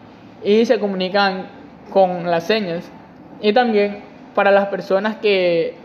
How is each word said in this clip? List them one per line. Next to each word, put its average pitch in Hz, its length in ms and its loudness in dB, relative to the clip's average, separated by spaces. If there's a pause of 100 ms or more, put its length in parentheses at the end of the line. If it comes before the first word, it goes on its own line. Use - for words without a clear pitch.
(440)
y 214 220 4
se 233 140 2
comunican 190 680 -2 (440)
con 180 380 0
las 170 160 -2
señas. 185 440 -4 (520)
Y 208 120 0
también 208 460 0 (340)
para 196 160 2
las 196 180 4
personas 202 500 -4
que 180 680 0